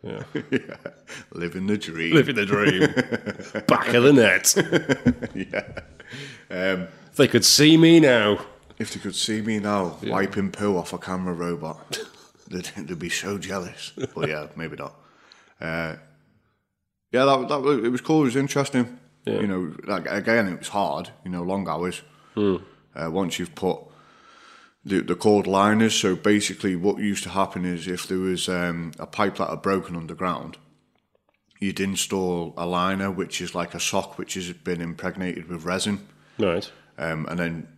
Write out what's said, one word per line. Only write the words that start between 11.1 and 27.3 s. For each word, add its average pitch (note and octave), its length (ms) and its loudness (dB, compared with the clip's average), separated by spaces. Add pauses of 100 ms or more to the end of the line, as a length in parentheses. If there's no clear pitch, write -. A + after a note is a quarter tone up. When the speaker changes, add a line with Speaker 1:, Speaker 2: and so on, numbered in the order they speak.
Speaker 2:
robot, E2 680 -8 (260)
<laughs> - 240 -20
they'd, F2+ 160 -8 (120)
they'd E2+ 220 -10
be E2+ 100 -8
so G2+ 280 -4
jealous. F#2 560 -8 (200)
But D#2+ 160 -4
yeah, D2+ 220 -6
<laughs> - 40 -20
maybe D#2 200 -10
not. C#2+ 200 -12 (680)
Uh, D#2+ 340 -6 (1160)
yeah, B2+ 140 4
that, C3+ 220 4
that C#3+ 140 -2
was, C#3 220 2
it A#2+ 60 0
was B2 120 -2
cool. D#3 200 4
It C#3 40 4
was A#2+ 100 0
interesting. C3+ 640 0 (260)
Speaker 1:
Yeah. G#2+ 140 0
Speaker 2:
You G#2 80 0
know, F#2 280 -4 (100)
like, F#2 240 -4
again, G#2+ 380 2
it F2 120 -6
was - 100 -12
hard. F2 400 -2 (140)
You F#2 80 -8
know, F2 120 -4
long F#2+ 260 -2
hours. E2+ 320 -4 (340)
Speaker 1:
Hmm. G2+ 220 2 (380)
Speaker 2:
Uh, E2 140 -4
once F2+ 300 -2
you've E2+ 160 -8
put F#2 240 -2 (1040)
the, F#2+ 180 0
the F2+ 140 -2
called G#2 320 4
liners. G#2 480 4
So F#2+ 200 2
basically, G2+ 600 2
what F#2 240 0
used G2+ 240 -2
to F#2 60 -10
happen F#2 360 -2